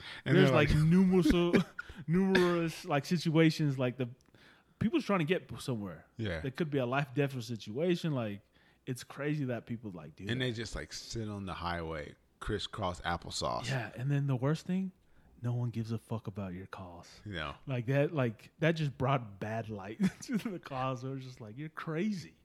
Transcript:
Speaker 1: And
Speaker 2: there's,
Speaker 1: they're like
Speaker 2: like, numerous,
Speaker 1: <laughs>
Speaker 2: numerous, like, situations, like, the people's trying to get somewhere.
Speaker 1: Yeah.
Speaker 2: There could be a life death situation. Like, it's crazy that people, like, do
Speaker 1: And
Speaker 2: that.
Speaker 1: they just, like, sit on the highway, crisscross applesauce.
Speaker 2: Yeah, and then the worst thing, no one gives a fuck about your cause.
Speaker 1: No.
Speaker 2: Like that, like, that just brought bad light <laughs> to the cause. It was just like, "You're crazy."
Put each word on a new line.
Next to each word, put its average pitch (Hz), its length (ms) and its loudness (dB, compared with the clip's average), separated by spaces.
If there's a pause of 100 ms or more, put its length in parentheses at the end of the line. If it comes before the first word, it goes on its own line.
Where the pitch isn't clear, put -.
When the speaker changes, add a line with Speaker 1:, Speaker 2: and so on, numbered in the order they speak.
(260)
Speaker 1:
And 131 100 4
Speaker 2:
there's, 185 140 10
Speaker 1:
they're 135 60 6
like 151 140 6
Speaker 2:
like, 151 100 6
numerous, 180 520 8
Speaker 1:
<laughs> 175 760 2
Speaker 2:
numerous, 175 760 4
like, 147 200 2
situations, 160 760 4
like, 127 180 0
the 123 120 -2 (720)
people's 247 260 2
trying 196 140 4
to 156 60 4
get 160 240 0 (100)
somewhere. 101 440 -6 (140)
Speaker 1:
Yeah. 92 240 -2
Speaker 2:
There 131 100 -4
could 156 180 -2
be 143 100 0
a 127 60 2
life 135 300 0
death 135 260 0
situation. 135 720 -2
Like, 107 280 -2 (440)
it's 127 200 -6
crazy 151 400 -2
that 120 200 -4
people, 113 300 -8
like, 78 220 -14
do 92 100 -12
Speaker 1:
And 123 140 -2
Speaker 2:
that. 127 40 -2
Speaker 1:
they 127 60 -2
just, 110 240 -8
like, 76 160 -8
sit 113 380 -8
on 101 160 -8
the 90 80 -6
highway, 85 640 -6 (260)
crisscross 98 600 -4
applesauce. 85 680 -4
Speaker 2:
Yeah, 127 260 -4
and 131 160 -4
then 143 160 0
the 135 80 2
worst 135 300 -2
thing, 185 260 -2 (500)
no 120 120 -2
one 123 160 -2
gives 113 240 -4
a 110 40 -2
fuck - 300 -6
about 98 260 -8
your 95 140 -10
cause. 87 400 -14 (180)
Speaker 1:
No. 80 280 -6 (140)
Speaker 2:
Like 123 200 -4
that, 139 260 2
like, 123 360 -2 (100)
that 160 140 2
just 156 240 -2
brought 123 440 0
bad 110 280 -6
light 104 300 -10 (120)
<laughs> - 120 -20
to 254 140 -4
the 180 220 -6
cause. 131 440 -4
It 131 60 -6
was 135 140 -8
just 127 180 -16
like, 107 160 -14
"You're 151 100 -8
crazy." 165 680 -4 (120)